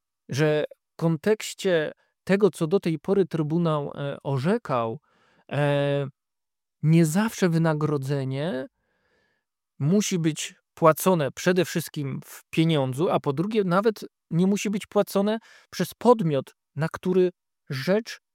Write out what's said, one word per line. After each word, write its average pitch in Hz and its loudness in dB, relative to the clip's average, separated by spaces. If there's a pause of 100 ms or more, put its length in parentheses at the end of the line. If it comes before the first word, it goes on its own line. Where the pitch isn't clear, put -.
(300)
że 151 0 (280)
w - -20
kontekście 165 0 (320)
tego, 196 4
co 160 -4
do 190 2
tej 160 -4
pory 196 0
Trybunał, 156 -2
e, 143 -8
orzekał, 139 -2 (520)
e, 143 0 (760)
nie 165 6
zawsze 185 0
wynagrodzenie 151 -2 (1120)
musi 185 0
być 160 -4 (180)
płacone 160 2
przede 180 0
wszystkim 147 -6
w - -20
pieniądzu, 151 0
a 170 2
po 139 -2
drugie 202 -2
nawet 196 0 (260)
nie 170 4
musi 202 0
być 196 -6
płacone 208 0 (300)
przez - -6
podmiot, 170 2 (200)
na 151 -2
który 185 0 (380)
rzecz 175 -2 (160)